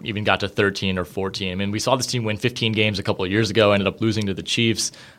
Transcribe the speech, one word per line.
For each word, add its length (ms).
even 180
got 180
to 80
thirteen 480
or 80
fourteen. 460
I 60
mean, 160
we 80
saw 160
this 100
team 160
win 140
fifteen 340
games 300
a 20
couple 220
of 80
years 180
ago, 220
ended 160
up 120
losing 260
to 80
the 100
Chiefs 480